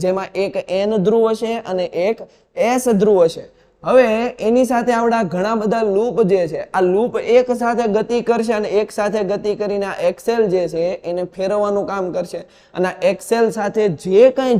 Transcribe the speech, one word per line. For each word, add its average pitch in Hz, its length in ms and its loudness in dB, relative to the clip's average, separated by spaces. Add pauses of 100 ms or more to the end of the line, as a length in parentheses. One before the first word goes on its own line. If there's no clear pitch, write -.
જેમાં 185 300 -2
એક 190 340 -4
એન 202 380 0
ધ્રુવ 220 260 2
હશે 226 260 -4 (140)
અને 185 140 -2 (240)
એક - 200 -8 (260)
એસ 240 460 0
ધ્રુવ 202 240 6
હશે. - 200 -4 (380)
હવે 240 240 4 (400)
એની 247 220 4
સાથે 240 240 0
આવડા 226 300 2 (100)
ઘણા 202 280 0
બધા 220 320 0
લૂપ 240 240 0 (140)
જે 190 180 4
છે, 147 100 -6 (180)
આ 190 40 2
લૂપ 190 340 2 (200)
એક 254 120 4 (140)
સાથે 233 240 0 (100)
ગતિ 220 220 -2 (100)
કરશે 226 260 0
અને 208 160 -2 (120)
એક 208 100 -6
સાથે 208 380 -2
ગતિ 202 320 -2
કરીને 202 300 -4
આ - 40 -8 (140)
એક્સેલ 226 340 -2 (100)
જે 180 200 0
છે 165 100 -2 (280)
એને 180 140 -4
ફેરવવાનું 202 640 -2
કામ 190 260 -4
કરશે. 175 280 -8 (320)
અને 185 160 0
આ - 100 -10 (120)
એક્સેલ 226 400 0
સાથે 214 320 -2 (200)
જે 208 340 6
કાંઈ 254 220 2